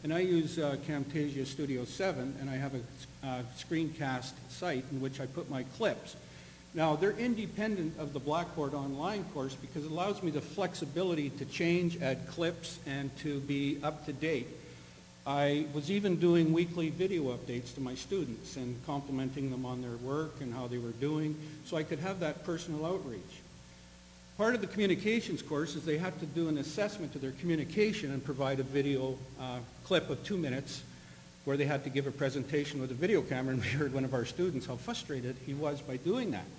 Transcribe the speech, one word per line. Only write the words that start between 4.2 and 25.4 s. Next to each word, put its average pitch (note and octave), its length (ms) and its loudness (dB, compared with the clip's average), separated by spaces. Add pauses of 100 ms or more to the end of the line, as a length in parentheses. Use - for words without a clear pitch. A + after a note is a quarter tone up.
site C3+ 420 -2
in C3+ 100 -2
which C3+ 180 -4
I C3 60 -4
put - 240 -6
my C3 140 -2
clips. - 520 -2 (600)
Now, D#3 200 6
they're F#3+ 220 4
independent G#3 800 0
of C#3+ 160 -4
the C#3+ 60 -2
Blackboard D3 560 0
Online D3 480 -2 (100)
course C3+ 220 -2
because - 300 -6
it D#3+ 60 -4
allows G3 300 0
me F3 80 2
the D3 120 0
flexibility E3+ 920 0
to - 140 -6
change, E3+ 540 4
add C3+ 280 0
clips, - 580 -2
and C#3 240 -2 (100)
to C#3+ 200 0
be C#3+ 420 0
up D3 240 -2
to D3+ 80 -4
date. C3+ 360 0 (760)
I C#3+ 480 4
was D3 160 -2
even G3 280 4
doing E3+ 360 8
weekly E3+ 380 2
video E3+ 440 2
updates A#2+ 380 -4
to C#3 80 -6
my C3 140 -4
students B2+ 600 -4
and B2 200 -4 (100)
complimenting C3+ 640 -2
them B2+ 160 -2
on B2+ 160 -4
their A#2+ 160 -4
work C#3+ 440 -2
and B2 120 -4
how B2 140 -4
they B2 100 -2
were A#2+ 140 -4
doing, D3+ 440 0 (300)
so - 100 -4
I A#3 60 2
could E3 180 -2
have F#3+ 200 -2
that D3+ 240 -2
personal D#3+ 420 -2
outreach. C#3 560 -4 (960)
Part A3+ 160 6
of A#3 80 4
the F#3+ 60 0
communications G#3 760 4